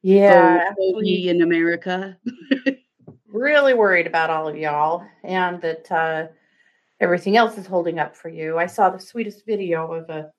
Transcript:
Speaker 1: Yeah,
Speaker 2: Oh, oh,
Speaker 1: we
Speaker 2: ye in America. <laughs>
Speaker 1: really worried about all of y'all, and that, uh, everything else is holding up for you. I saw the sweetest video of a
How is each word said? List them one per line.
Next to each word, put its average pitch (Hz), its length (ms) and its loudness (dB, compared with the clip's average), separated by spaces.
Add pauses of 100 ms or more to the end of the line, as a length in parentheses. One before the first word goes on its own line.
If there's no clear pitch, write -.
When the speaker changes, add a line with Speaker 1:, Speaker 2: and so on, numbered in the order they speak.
Speaker 1:
Yeah, 185 680 6
Speaker 2:
Oh, 202 40 -12 (200)
oh, 220 40 -6
Speaker 1:
we 196 100 -2
Speaker 2:
ye 180 220 -2
in 175 120 2
America. 170 800 -2
<laughs> - 40 -12 (1000)
Speaker 1:
really 269 460 2
worried 190 320 2
about 165 240 -2
all 156 180 -4
of 151 80 -8
y'all, 156 480 -2 (180)
and 180 380 -4
that, 160 320 -8
uh, 160 340 -2 (760)
everything 180 360 0
else 226 220 2
is 185 80 -18
holding 170 320 -4
up 147 180 -6
for 165 140 -16
you. 160 260 -8
I 170 100 0
saw 185 220 0
the 185 120 -4
sweetest 220 440 -12
video 170 480 -4
of 165 160 -12
a 156 300 -12